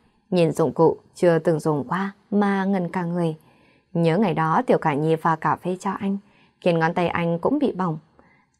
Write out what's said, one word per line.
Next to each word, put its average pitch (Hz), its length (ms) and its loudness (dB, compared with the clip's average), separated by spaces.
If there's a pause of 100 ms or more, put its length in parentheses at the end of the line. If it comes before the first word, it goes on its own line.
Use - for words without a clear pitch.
(300)
nhìn 170 220 2
dụng 143 200 0
cụ 160 240 4 (180)
chưa 170 240 2
từng 160 220 0
dùng 151 280 -2
qua 190 260 -6 (160)
mà 196 340 2
ngần 185 240 -2
cả 180 160 -6
người. 170 320 -2 (560)
Nhớ 170 260 2
ngày 190 160 2
đó 160 320 2
Tiểu 165 120 4
Khả 151 160 0
Nhi 156 220 0
pha 160 200 0
cà 156 200 -2
phê 180 240 -6
cho 196 100 -6
anh, 196 280 -4 (420)
khiến 170 180 2
ngón 165 160 0
tay 175 140 0
anh 170 300 -2
cũng 269 200 0
bị 262 140 0
bỏng. 175 260 -6 (600)